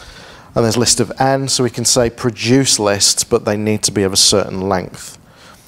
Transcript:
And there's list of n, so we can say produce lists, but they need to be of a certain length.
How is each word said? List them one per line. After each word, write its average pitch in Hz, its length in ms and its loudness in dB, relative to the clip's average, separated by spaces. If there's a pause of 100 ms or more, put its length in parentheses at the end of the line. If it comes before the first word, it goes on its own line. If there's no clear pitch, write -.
(540)
And 120 120 2
there's 107 100 0
list 117 240 0
of 95 200 -2
n, 135 280 2
so 131 160 0
we 120 60 0
can 120 160 -6
say 120 240 2
produce 120 680 0
lists, 101 460 0
but 117 220 0
they 107 100 0
need 107 280 -2
to - 80 -2
be 101 120 0
of 95 80 2
a 98 60 -2
certain 95 500 0
length. - 500 -6 (500)